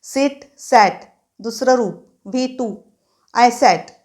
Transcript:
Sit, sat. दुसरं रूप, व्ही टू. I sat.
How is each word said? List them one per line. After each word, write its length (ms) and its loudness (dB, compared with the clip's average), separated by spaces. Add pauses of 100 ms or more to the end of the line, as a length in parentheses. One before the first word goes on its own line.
(140)
Sit, 200 0 (380)
sat. 220 4 (440)
दुसरं 360 0
रूप, 320 -6 (180)
व्ही 320 -6
टू. 180 -8 (640)
I 120 4 (120)
sat. 180 2 (260)